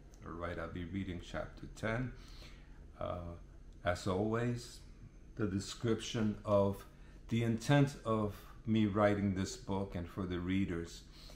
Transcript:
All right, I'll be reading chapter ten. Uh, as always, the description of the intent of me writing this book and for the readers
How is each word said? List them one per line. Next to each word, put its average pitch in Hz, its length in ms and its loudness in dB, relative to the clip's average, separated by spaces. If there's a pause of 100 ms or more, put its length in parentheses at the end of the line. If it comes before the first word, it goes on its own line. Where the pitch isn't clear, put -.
(260)
All 80 80 -8
right, 85 240 -4
I'll 82 120 -4
be 87 160 -6
reading 92 360 -4
chapter - 540 -8
ten. 117 380 -2 (840)
Uh, 87 380 -6 (480)
as 90 240 0
always, 113 720 0 (560)
the 107 120 2
description 107 1000 0
of 101 400 6 (420)
the 117 160 2
intent 139 640 6
of 110 280 2 (320)
me 110 200 6
writing 101 500 6
this 95 220 0
book 98 380 -2
and 85 120 -4
for 98 160 -4
the 87 160 0
readers 87 640 0 (340)